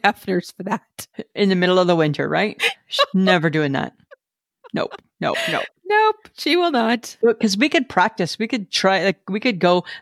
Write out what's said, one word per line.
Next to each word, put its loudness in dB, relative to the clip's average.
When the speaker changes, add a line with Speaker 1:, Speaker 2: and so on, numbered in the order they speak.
Speaker 1:
Hefner's -2
for -18
that. -8
Speaker 2:
In 2
the 4
middle 4
of 4
the 4
winter, 0
right? -2
She's -2
Speaker 1:
<laughs> -6
Speaker 2:
never 2
doing 0
that. -4
Nope. -4
Nope. -2
Nope. -4
Speaker 1:
Nope. 2
She 0
will 2
not. -2
Speaker 2:
Well, 4
'cause 0
we 2
could 0
practice. 0
We -2
could -6
try, 2
like, 0
we -4
could -2
go, 2